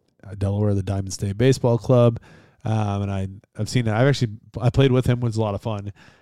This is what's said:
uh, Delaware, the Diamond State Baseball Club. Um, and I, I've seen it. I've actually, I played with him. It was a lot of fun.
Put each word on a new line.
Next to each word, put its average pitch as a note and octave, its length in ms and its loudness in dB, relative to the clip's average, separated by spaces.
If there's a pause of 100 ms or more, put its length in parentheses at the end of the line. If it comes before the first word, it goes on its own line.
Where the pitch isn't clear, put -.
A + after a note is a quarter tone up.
(260)
uh, - 120 -16
Delaware, G2+ 360 0
the G2 100 0
Diamond G2 280 -4
State G2 260 -6
Baseball B2+ 400 2
Club. A#2+ 440 4 (420)
Um, G#2 380 -2
and G2 100 -4
I, F#2+ 160 -4 (300)
I've A2 100 -4
seen B2 200 -2
it. G#2+ 60 0
I've A#2+ 140 2
actually, A#2+ 300 -2 (240)
I B2 80 2
played C3+ 240 4
with B2+ 120 2
him. B2 140 2
It B2 60 -4
was A2 100 -4
a A2+ 60 -2
lot G#2 120 -2
of G2 80 -4
fun. G2+ 300 -6 (300)